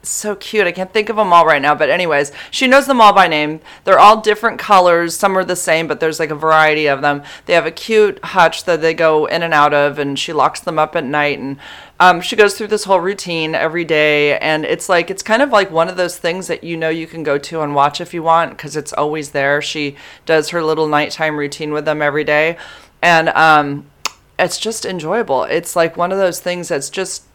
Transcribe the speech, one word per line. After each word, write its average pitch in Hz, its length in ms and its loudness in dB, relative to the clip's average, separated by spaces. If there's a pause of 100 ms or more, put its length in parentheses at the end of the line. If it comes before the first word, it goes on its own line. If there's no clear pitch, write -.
So - 340 -6
cute. 202 320 -2
I - 20 0
can't 185 220 -8
think 214 160 0
of 214 100 -4
'em 202 140 2
all 170 120 8
right 156 160 4
now, 147 140 2
but 147 160 0
anyways, 151 400 0 (220)
she 262 160 0
knows 262 180 4
them 254 140 0
all 208 120 8
by 190 140 6
name. 151 320 -2 (240)
They're 143 160 4
all 208 200 8
different 214 380 -2
colors. 175 600 4
Some 190 200 0
are 185 60 0
the 180 140 -4
same, 165 320 -2
but 147 100 -6
there's, 160 220 -2
like, 156 100 -2
a 151 60 -6
variety 156 500 2
of 139 160 0
them. 143 220 -2 (220)
They 175 80 0
have 160 120 2
a 160 60 -6
cute 208 540 0
hutch 170 400 0
that 170 140 0
they 160 140 0
go 156 320 2
in 170 160 -2
and 165 100 -2
out 147 220 4
of, 143 240 0
and 143 180 -4
she 165 160 -8
locks 151 280 0
them 165 180 -6
up 156 160 -2
at 170 80 -2
night, 147 380 -2
and, 139 160 -8 (420)
um, 175 220 4
she 190 160 -6
goes 208 200 4
through 214 120 -8
this 208 160 -2
whole 185 160 2
routine 165 560 -6
every 165 280 -4
day, 151 540 2
and 156 260 -2
it's, 165 240 -4
like, 175 220 0
it's 190 140 -10
kind 226 180 0
of, 285 80 0
like, 202 220 2
one 165 160 0
of 180 80 -10
those 180 200 -2
things 180 300 -6
that, - 160 -6
you 170 140 -8
know, 160 120 -4
you 160 200 -4
can 165 160 -12
go 143 140 0
to 160 240 -6
and 143 120 -4
watch 143 260 0
if 170 140 -12
you 170 80 -8
want, 165 340 0
'cause 143 200 -12
it's 147 160 -8
always 151 380 -4
there. 143 300 0
She 147 360 -6 (280)
does 156 260 2
her 170 120 -2
little 156 240 0
nighttime 151 500 -2
routine 147 360 -8
with 147 120 -6
them 151 160 -2
every 147 220 -2
day, 151 340 0 (460)
and, 165 280 4
um, 147 560 2 (520)
it's 175 180 -2
just - 300 -8
enjoyable. 175 560 -4
It's, 170 320 -4
like, 165 220 0
one 175 160 -2
of 196 60 -2
those 180 200 0
things 175 300 -8
that's 139 220 -6
just - 340 -8 (100)